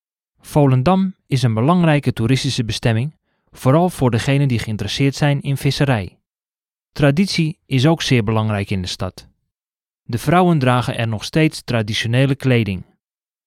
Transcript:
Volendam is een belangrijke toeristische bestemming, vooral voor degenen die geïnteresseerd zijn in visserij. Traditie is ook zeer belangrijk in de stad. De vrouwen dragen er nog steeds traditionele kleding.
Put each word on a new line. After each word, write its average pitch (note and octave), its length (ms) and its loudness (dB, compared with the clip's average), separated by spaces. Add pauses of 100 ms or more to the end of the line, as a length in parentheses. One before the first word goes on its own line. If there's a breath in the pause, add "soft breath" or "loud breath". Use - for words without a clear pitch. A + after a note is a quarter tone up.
(400)
Volendam D#3 760 2 (120)
is C3 160 -2
een A#2 120 2
belangrijke D3 580 2
toeristische B2 520 -2
bestemming, A2+ 520 -2 (340)
vooral D#3+ 380 2
voor C3 220 0
degenen C3+ 380 0
die A#2+ 100 0
geïnteresseerd A2 560 -2
zijn C#3+ 260 0
in C#3 160 -4
visserij. C3 640 -2 (760)
Traditie D#3 760 0
is C3 200 0
ook E3 160 2
zeer A#2+ 220 2
belangrijk A2 460 -2
in F#2+ 120 -4
de F#2 60 -8
stad. - 400 -10 (760)
De A#2 160 -6
vrouwen E3+ 400 2
dragen B2 380 0
er A#2 120 -4
nog G#2+ 160 -6
steeds - 400 0
traditionele A#2 680 -2
kleding. A#2 500 -2 (640)